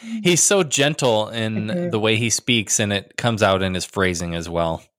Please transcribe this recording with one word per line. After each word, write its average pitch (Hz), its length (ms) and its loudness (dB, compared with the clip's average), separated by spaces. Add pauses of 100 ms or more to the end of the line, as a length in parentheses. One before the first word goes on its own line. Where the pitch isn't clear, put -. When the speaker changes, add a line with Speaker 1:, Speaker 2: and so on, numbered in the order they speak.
(240)
Speaker 1:
He's 175 180 4
so 196 220 4
gentle 131 640 0
in 110 380 -4
Speaker 2:
Mm-hmm. 110 220 -4
Speaker 1:
the 110 100 -2
way 110 160 2
he 113 140 0
speaks, 113 500 0
and 104 140 0
it - 240 -6
comes 110 260 0
out 95 180 4
in 92 120 0
his 90 120 -4
phrasing 87 500 -2
as 85 120 -8
well. 82 360 -2 (160)